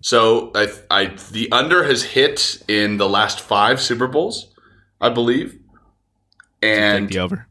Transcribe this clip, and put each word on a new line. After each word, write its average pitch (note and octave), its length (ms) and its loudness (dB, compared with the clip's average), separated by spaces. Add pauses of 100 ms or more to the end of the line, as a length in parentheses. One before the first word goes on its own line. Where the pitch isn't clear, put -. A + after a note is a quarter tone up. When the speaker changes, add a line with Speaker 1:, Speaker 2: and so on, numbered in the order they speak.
Speaker 1:
So A2+ 540 2
I, G#2 160 0 (180)
I, G2 160 2 (260)
the A2 200 -6
under D#3+ 320 2
has C#3 200 0
hit - 640 -2
in G#2 300 0
the G2+ 120 0
last G2+ 320 0
five A2 400 2
Super B2 260 -2
Bowls, D3+ 460 -6 (480)
I A#2 80 2
believe. A#2+ 420 0
Speaker 2:
So - 60 -20 (1080)
take A2 100 2
Speaker 1:
And G#2 320 0
Speaker 2:
the F#2+ 100 -4
over. F#2 320 -6